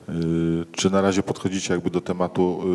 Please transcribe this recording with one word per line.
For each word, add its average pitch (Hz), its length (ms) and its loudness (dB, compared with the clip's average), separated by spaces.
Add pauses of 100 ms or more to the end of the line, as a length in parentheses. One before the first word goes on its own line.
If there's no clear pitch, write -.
E, 90 40 -6 (600)
czy - 180 0
na 98 100 2
razie 98 220 2
podchodzicie 95 520 -2
jakby 87 160 0
do 87 100 -2
tematu, 90 600 0 (120)